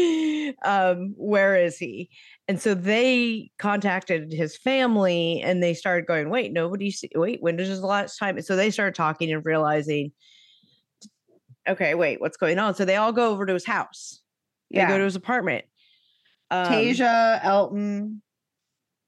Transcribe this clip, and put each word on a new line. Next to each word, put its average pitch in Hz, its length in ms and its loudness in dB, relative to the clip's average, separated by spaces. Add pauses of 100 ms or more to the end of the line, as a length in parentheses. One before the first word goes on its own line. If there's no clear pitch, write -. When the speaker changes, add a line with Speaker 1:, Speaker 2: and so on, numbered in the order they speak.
(640)
Speaker 1:
um, 190 520 0
where 196 400 2
is 175 200 2
he? 120 320 -10 (380)
And 196 140 -2
so 214 120 2
they 226 840 0
contacted 190 720 -2
his 156 240 -2
family 196 880 2
and 180 180 2
they 170 120 2
started 175 320 -2
going, 156 240 0
"Wait, 226 220 -2
nobody 185 380 -2
see, - 240 -10
wait, 170 280 -2
when 170 140 0
did 185 120 -2
the 190 180 -6
last 202 300 -2
time?" 196 240 -4
So 190 160 -2
they 202 140 2
started 196 240 -2
talking 160 380 -2
and 156 120 -4
realizing, 151 680 0 (1600)
"Okay, 185 260 0
wait, 160 260 0
what's 165 180 -6
going 175 200 0
on?" 208 160 0
So 202 120 -2
they 190 100 2
all 220 160 2
go 233 200 2
over 196 120 -4
to 190 80 -2
his 180 140 -2
house. - 560 -8 (480)
They 190 100 0
go 185 120 4
Speaker 2:
Yeah. 196 60 2
Speaker 1:
to 196 60 2
his 190 120 -2
apartment. 190 480 -4 (840)
Um, 180 220 0
Speaker 2:
Tasia, 233 720 4
Elton, 202 800 0 (840)